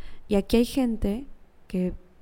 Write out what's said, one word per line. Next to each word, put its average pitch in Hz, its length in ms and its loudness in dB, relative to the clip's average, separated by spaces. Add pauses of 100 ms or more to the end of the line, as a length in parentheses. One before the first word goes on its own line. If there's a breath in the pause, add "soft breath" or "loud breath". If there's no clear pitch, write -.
(280 soft breath)
Y 208 80 2
aquí 196 220 4
hay 240 60 6
gente 240 640 -2 (420)
que 180 260 -2 (260)